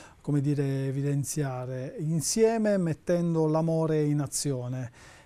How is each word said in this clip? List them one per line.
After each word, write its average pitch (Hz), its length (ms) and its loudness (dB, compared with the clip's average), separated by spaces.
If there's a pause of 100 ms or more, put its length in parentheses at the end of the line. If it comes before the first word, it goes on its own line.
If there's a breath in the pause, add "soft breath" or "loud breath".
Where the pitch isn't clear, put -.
(200 loud breath)
come 143 220 0
dire, 139 460 0
evidenziare. 135 1120 -4
"Insieme 214 800 2
mettendo 170 640 0
l'amore 160 560 2
in 147 180 2
azione". 127 720 -4 (340 loud breath)